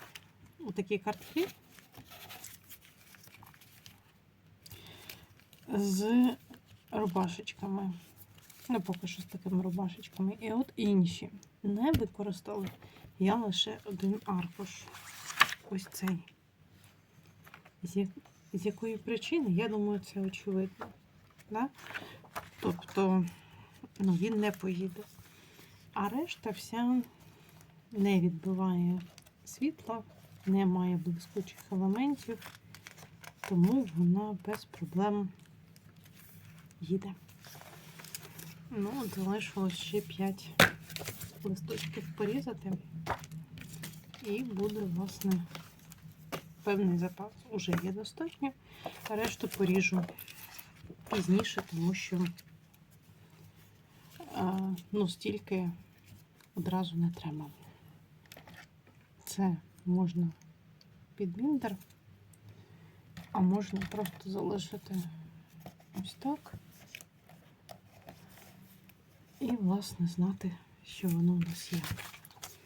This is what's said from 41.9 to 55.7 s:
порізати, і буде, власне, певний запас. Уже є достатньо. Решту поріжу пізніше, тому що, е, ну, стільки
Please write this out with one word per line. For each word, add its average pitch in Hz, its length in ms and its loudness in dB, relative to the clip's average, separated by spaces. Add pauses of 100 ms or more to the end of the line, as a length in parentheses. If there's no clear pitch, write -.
порізати, 214 560 -2 (1500)
і 208 160 0
буде, 214 380 -2
власне, 190 520 0 (1300)
певний 196 360 4
запас. 185 340 -4 (180)
Уже 175 320 0
є 185 100 -2
достатньо. 269 600 -4 (560)
Решту 220 400 -2
поріжу 185 560 4 (1080)
пізніше, 196 600 4
тому 170 240 0
що, 180 320 0 (2000)
е, 190 400 0 (160)
ну, 202 160 2
стільки 185 640 -2 (840)